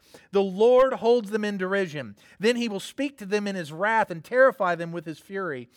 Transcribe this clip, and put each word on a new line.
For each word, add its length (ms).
The 100
Lord 520
holds 380
them 120
in 140
derision. 580
Then 160
he 140
will 100
speak 380
to 80
them 220
in 100
his 160
wrath 360
and 140
terrify 520
them 180
with 120
his 140
fury, 560